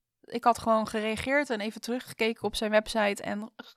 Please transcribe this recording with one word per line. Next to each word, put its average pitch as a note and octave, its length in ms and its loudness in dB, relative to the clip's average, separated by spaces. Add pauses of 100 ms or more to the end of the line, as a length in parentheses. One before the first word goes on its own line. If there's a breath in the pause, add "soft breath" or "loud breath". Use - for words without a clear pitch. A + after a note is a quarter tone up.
(260)
ik - 180 -6
had A#3 140 4
gewoon A3 280 2
gereageerd A3+ 640 0
en G#3+ 100 -2
even G#3+ 200 -6
teruggekeken A3+ 640 -4
op G#3 140 -2
zijn G#3+ 140 -2
website G#3+ 520 2
en G#3 300 -8 (240)